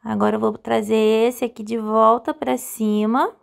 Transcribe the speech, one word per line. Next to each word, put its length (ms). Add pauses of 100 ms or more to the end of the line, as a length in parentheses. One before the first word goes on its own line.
Agora 340
eu 40
vou 160
trazer 720
esse 160
aqui 180
de 140
volta 560
pra 240
cima. 880